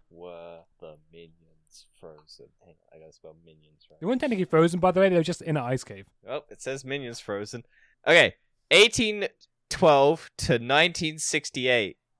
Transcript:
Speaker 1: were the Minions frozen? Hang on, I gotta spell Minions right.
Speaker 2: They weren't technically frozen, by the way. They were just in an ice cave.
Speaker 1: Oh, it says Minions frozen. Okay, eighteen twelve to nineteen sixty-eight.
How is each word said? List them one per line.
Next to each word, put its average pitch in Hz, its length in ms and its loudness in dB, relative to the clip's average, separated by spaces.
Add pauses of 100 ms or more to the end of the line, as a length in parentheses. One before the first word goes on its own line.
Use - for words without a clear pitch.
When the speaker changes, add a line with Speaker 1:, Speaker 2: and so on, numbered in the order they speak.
(100)
Speaker 1:
were 85 480 -18 (200)
the 78 200 -20 (120)
Minions 80 760 -20 (120)
frozen? 76 500 -20 (180)
Hang 85 80 -20
on, - 200 -20
I 78 60 -20
gotta 80 140 -20
spell 80 280 -20
Minions 78 480 -20
right. - 80 -20
Speaker 2:
They 156 60 -14
weren't 247 160 -4
technically 220 240 -4
frozen, 165 340 2
by 185 120 2
the 180 100 2
way. 196 80 4
They 185 80 0
were 165 60 2
just 165 180 -6
in 156 160 -4
an 135 80 -4
ice 127 200 -6
cave. 98 200 -18 (240)
Speaker 1:
Oh, 139 220 -8
it 101 100 -20
says 135 240 -8
Minions 131 340 -10
frozen. 107 460 -10 (420)
Okay, 151 280 4 (360)
eighteen 208 580 4 (420)
twelve 151 680 4
to 123 220 0
nineteen 156 600 0
sixty-eight. 123 800 -2 (240)